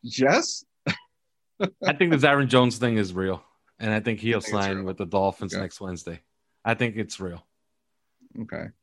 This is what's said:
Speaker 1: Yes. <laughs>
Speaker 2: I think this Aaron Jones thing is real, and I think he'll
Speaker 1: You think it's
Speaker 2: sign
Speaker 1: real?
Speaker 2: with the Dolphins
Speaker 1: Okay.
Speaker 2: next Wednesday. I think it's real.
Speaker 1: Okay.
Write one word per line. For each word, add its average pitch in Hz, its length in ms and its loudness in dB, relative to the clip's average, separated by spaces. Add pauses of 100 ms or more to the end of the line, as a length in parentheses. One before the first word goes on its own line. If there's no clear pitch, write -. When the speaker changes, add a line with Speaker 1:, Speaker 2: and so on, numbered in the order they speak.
Speaker 1:
Yes. 131 600 2 (100)
<laughs> - 840 -10 (240)
Speaker 2:
I 147 100 4
think 170 180 2
this 139 100 4
Aaron 143 260 4
Jones 123 300 4
thing 117 180 0
is 95 160 0
real, 95 300 -2 (380)
and 110 120 -2
I 107 60 2
think 110 220 -2
he'll 113 160 0
Speaker 1:
You 101 40 0
think - 140 -6
it's 101 100 2
Speaker 2:
sign 98 120 0
Speaker 1:
real? 98 100 -6
Speaker 2:
with 92 120 -6
the 98 80 -4
Dolphins 95 460 0
Speaker 1:
Okay. 95 80 -4
Speaker 2:
next 95 200 -8
Wednesday. 87 400 -10 (440)
I 113 100 0
think 113 220 -2
it's 107 220 -6
real. 87 260 -8 (960)
Speaker 1:
Okay. - 240 -10 (160)